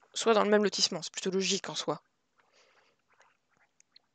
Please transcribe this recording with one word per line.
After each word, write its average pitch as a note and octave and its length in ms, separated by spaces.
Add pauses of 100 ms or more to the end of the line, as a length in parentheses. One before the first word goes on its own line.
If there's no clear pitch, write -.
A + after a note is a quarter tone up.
(140)
soient - 200
dans G#3 100
le G3+ 60
même G#3 140
lotissement. F#3+ 380
C'est - 120
plutôt - 180
logique F#3+ 380
en D#3 60
soi. - 260 (2250)